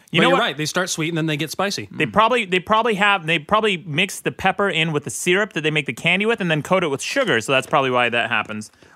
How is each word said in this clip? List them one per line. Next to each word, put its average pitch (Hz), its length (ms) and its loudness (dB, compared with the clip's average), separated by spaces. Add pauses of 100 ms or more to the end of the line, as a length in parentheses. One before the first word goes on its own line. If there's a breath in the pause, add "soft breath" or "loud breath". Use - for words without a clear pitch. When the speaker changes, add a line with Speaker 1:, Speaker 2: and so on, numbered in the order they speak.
(120)
Speaker 1:
You - 80 2
Speaker 2:
But 208 60 6
Speaker 1:
know 254 40 4
Speaker 2:
you're 269 80 4
Speaker 1:
what? 240 60 2
Speaker 2:
right. 160 140 -2
They 151 100 -4
start 180 240 -2
sweet 160 180 -4
and 170 80 -2
then 156 80 0
they 151 120 -2
get 151 120 -6
spicy. 190 420 -4
Speaker 1:
They - 140 -2
probably, 220 400 2
they 180 140 0
probably 220 340 2
have, 196 320 2
they 165 140 0
probably 208 380 0
mix 165 420 -4
the 156 120 -4
pepper 190 380 0
in 165 220 0
with 147 140 -2
the 139 40 -8
syrup 190 440 0
that 165 80 -4
they 151 100 0
make 151 160 -2
the 131 60 -6
candy 185 340 0
with 233 120 0
and 180 120 -2
then 151 100 2
coat 185 220 2
it 160 60 -2
with 135 120 -4
sugar. 185 400 0
So 143 100 -4
that's 131 140 2
probably 135 240 2
why 123 200 2
that 113 200 -2
happens. 107 420 -4 (240 soft breath)